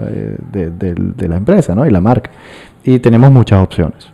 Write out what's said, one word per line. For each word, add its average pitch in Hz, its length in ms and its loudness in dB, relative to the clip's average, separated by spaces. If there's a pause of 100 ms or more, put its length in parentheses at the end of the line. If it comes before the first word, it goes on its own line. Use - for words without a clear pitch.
eh, 104 280 -8 (160)
de, 85 180 -6
de, 87 240 -8
de 90 340 -6
la 85 80 -4
empresa, 131 380 0
¿no? 127 120 0
Y 151 40 0
la 95 100 2
marca. 117 300 0 (540)
Y 127 140 2
tenemos 123 340 4
muchas 107 300 4
opciones. - 520 -4